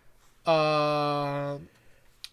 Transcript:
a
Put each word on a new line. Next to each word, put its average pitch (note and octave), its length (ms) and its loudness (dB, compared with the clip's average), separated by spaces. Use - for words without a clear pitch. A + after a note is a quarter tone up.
a D3 1120 0